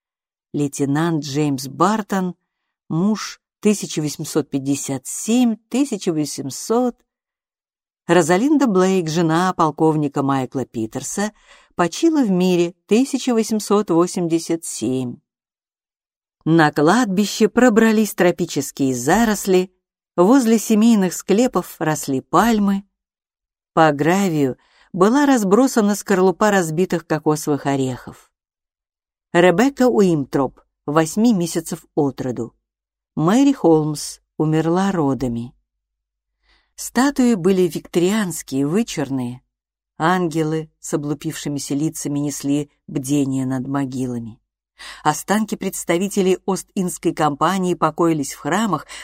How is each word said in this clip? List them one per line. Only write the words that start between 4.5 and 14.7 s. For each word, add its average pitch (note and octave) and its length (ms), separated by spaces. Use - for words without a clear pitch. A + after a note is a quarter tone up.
семь, A#3 480
тысяча A#3 420
восемьсот. D#3 840
Розалинда F#3+ 600
Блейк, F#3 420
жена E3+ 440
полковника D#3 680
Майкла C3+ 400
Питерса, C3 720
почила C#4+ 480
в G#3 80
мире F3 420
тысяча B3 480
восемьсот G#3+ 560
восемьдесят E3 720
семь. B2+ 540